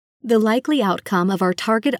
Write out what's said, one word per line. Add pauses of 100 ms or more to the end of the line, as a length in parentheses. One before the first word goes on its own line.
(220)
the
likely
outcome
of
our
target